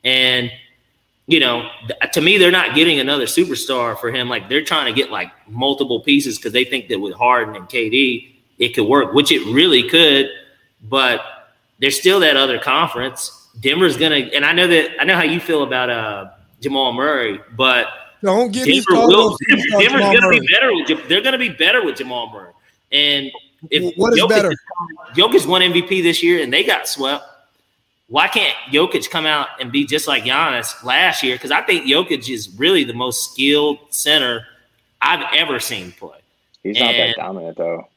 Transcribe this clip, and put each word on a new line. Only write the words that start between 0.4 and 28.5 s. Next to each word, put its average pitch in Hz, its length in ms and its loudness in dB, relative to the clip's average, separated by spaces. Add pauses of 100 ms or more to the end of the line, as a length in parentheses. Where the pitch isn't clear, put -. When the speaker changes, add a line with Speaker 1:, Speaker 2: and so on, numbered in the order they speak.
Speaker 1:
you 160 100 6
know, 120 300 0 (180)
th-, 123 240 -6
to 160 100 0
me, 196 180 4
they're 175 100 6
not 175 240 0
getting 156 260 2
another 135 260 -2
superstar 127 760 -2
for 117 120 -6
him. 123 160 -4
Like, 107 220 -8
they're 147 140 0
trying 151 240 -2
to 117 120 -2
get, 131 120 -2
like, 92 200 -8 (160)
multiple 127 520 -2
pieces 139 400 0
'cause 110 120 -10
they 123 140 0
think 127 240 -6
that 104 100 -2
with 98 140 -8
Harden 120 420 0
and 92 140 -16
K 117 180 -2
D, 123 480 -2 (220)
it 120 120 0
could 107 180 0
work, 131 260 2
which 143 180 2
it - 220 0
really 143 340 4
could, 143 420 4 (520)
but 123 400 0 (560)
there's 135 220 -2
still 190 220 4
that 151 140 4
other 135 220 2
conference. 131 920 -4 (120)
Denver's 147 360 2
gonna, 151 200 0 (180)
and 143 100 0
I 156 100 2
know 180 120 4
that, 165 340 2
I - 40 0
know 180 120 2
how 175 80 2
you 160 160 0
feel 160 220 -2
about, 127 300 -2
uh, 107 400 -8 (300)
Jamal 135 320 -2
Murray, 123 460 -2 (160)
but 123 320 2 (360)
Speaker 2:
Don't 208 280 0
get 254 160 -4
me 254 140 4
Speaker 1:
Denver - 100 0
Speaker 2:
started - 240 6
Speaker 1:
will, - 140 4
Speaker 2:
on - 80 -6
superstar - 420 2
Speaker 1:
Denver's 202 220 4
Speaker 2:
Jamal 202 120 4
Speaker 1:
gonna 208 160 4
be 233 100 4
Speaker 2:
Murray. 160 120 -4
Speaker 1:
better 226 240 2
with 156 140 -4
Ja-, - 180 -2
they're 180 140 2
gonna 262 160 -2
be 247 120 -2
better 185 360 2
with 139 120 -4
Jamal 123 340 -8
Murray. 95 220 -18 (380)
And 143 400 0 (380)
if 170 240 -2
Speaker 2:
Wh-, - 60 -12
what 233 140 4
is 220 60 4
Speaker 1:
Jokic 220 100 2
Speaker 2:
better? 185 220 2
Speaker 1:
is, 135 80 -8 (540)
Jokic 185 320 4
won 185 160 2
M 180 120 2
V 175 100 0
P 190 180 -2
this 170 220 2
year 170 180 2
and 127 100 -4
they 165 120 2
got - 240 -2
swept, 139 360 -6 (840)
why 147 200 2
can't 196 280 -2 (160)